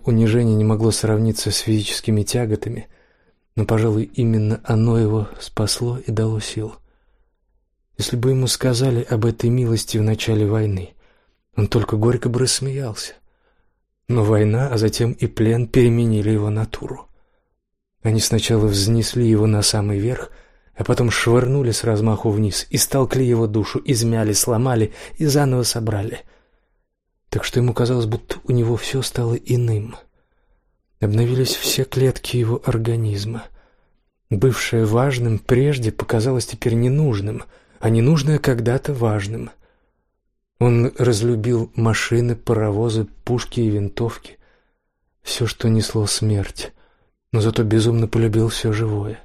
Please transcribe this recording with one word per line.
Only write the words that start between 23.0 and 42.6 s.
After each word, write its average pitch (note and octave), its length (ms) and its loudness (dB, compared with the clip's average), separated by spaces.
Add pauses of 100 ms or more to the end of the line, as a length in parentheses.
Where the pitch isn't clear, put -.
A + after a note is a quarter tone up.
его A#2 220 2
душу, G#2+ 380 -2
измяли, A2+ 480 0
сломали A2+ 600 0 (220)
и D#3+ 100 -2
заново C3 380 2
собрали. G#2+ 560 -4 (1080)
Так - 160 -4
что - 160 -2
ему A#2+ 140 2
казалось, A#2+ 320 0
будто - 380 -6
у C3 80 -2
него A#2+ 240 2
всё C3 260 -4
стало A#2+ 320 -2
иным. A2+ 640 -2 (1040)
Обновились A#2+ 540 0
все - 300 -2
клетки - 520 -2
его A#2 280 0
организма. A2+ 800 -2 (840)
Бывшее A2+ 560 2
важным A#2+ 520 0
прежде B2+ 540 0
показалось A#2+ 540 0
теперь A2+ 280 -4
ненужным, A#2 680 0 (360)
а A2+ 100 2
ненужное C#3 480 4
когда-то B2+ 560 0
важным. A2 560 -4 (1080)
Он A#2+ 400 2
разлюбил A#2 760 0
машины, A#2 600 0
паровозы, A2 720 0 (180)